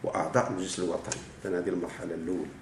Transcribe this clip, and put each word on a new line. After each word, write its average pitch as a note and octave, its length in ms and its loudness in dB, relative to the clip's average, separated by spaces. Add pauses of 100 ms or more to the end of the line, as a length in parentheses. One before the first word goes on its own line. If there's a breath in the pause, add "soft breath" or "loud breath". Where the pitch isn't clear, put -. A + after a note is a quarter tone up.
وأعضاء - 460 4
المجلس F#2+ 280 -2
الوطني. E2+ 420 0 (240)
إذن F#2+ 100 0
هذه F2+ 140 2
المرحلة F2 460 -2
الأولى. E2 360 -2 (120)